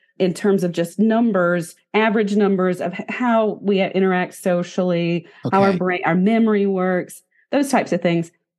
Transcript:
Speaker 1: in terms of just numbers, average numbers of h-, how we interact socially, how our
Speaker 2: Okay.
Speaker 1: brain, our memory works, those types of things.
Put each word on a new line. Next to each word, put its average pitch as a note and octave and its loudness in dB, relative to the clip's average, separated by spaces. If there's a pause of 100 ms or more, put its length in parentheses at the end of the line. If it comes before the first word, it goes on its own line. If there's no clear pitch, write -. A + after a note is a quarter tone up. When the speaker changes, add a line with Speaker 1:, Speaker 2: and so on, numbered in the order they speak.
(200)
Speaker 1:
in F#3 0
terms F#3+ 0
of F3 -2
just E3+ -6
numbers, G3 0 (180)
average G#3+ 0
numbers F#3 2
of F3+ -6
h-, - -10
how A3+ -2
we G3 0
interact F#3 0
socially, F3 -2 (240)
how F#3+ 4
our G3 4
Speaker 2:
Okay. F#3 0
Speaker 1:
brain, F3+ -2
our E3 2
memory G#3+ 2
works, F#3 -2 (300)
those C#4 0
types A#3+ 0
of E3+ -2
things. E3+ 0 (280)